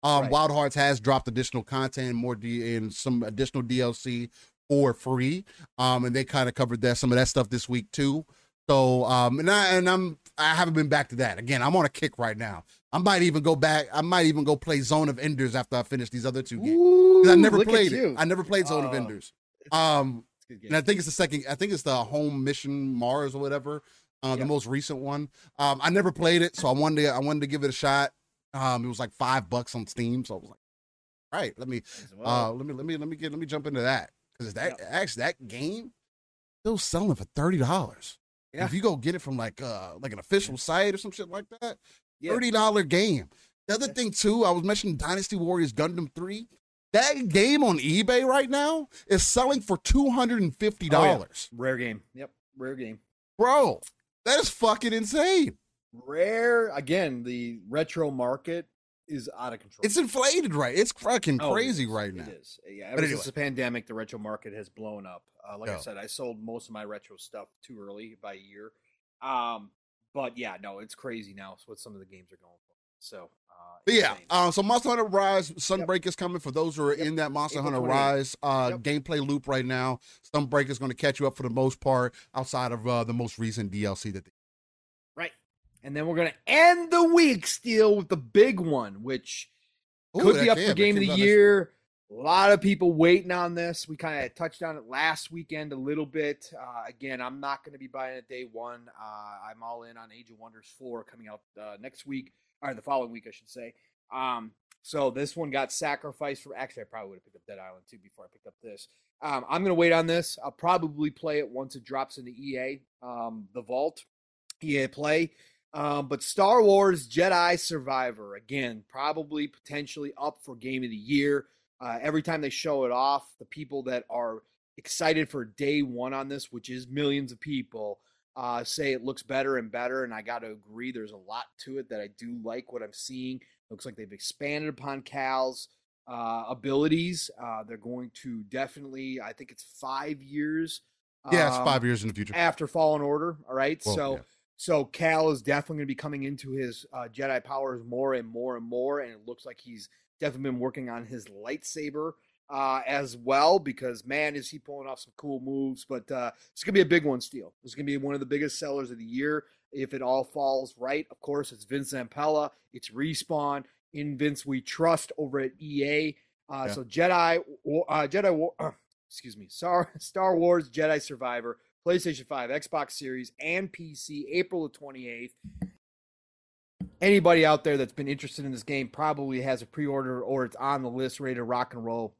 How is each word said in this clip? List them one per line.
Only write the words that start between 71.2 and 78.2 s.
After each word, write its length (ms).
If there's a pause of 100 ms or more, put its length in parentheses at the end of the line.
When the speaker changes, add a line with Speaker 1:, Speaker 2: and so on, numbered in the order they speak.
Speaker 2:
now 320
what 140
some 140
of 60
the 60
games 260
are 60
going 200 (100)
for. 80 (240)
So, 320 (180)
uh, 360
Speaker 1:
But 100
yeah, 160
Speaker 2:
insane. 180
Speaker 1:
uh, 220
so 100
Monster 280
Hunter 160
Rise, 440
Speaker 2:
Yep. 80
Speaker 1:
Sunbreak 480
is 100
coming 240
for 120
those 240
who 80
are 120
Speaker 2:
Yep. 120
Speaker 1:
in 80
that 160
Monster 280
Speaker 2:
April 120
Speaker 1:
Hunter 160
Speaker 2:
twenty-eighth. 100
Speaker 1:
Rise, 460